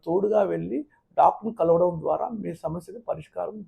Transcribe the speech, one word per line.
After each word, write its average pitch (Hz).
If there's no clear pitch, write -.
తోడుగా 202
వెళ్ళి 185
డాక్టర్ని 208
కలవడం 170
ద్వారా 156
మీ 190
సమస్యకు 175
పరిష్కారం 180